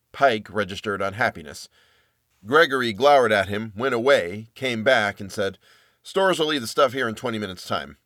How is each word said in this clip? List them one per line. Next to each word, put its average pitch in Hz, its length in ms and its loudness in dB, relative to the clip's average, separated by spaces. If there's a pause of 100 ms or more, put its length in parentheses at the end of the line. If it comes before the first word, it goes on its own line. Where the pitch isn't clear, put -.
(100)
Pike 117 400 0
registered 98 500 -6
unhappiness. 98 680 -6 (760)
Gregory 131 480 2
glowered 127 380 6
at 101 180 2
him, 107 280 -6
went 127 180 -2
away, 113 600 2
came 120 260 -4
back, 107 380 2
and 98 100 -12
said, 98 260 -4 (460)
"Stores 190 380 0
will 156 60 2
leave 151 160 -2
the 113 40 -8
stuff 131 260 2
here 131 140 -4
in 110 80 -4
twenty 113 240 -6
minutes' 95 300 -10
time." 73 380 -6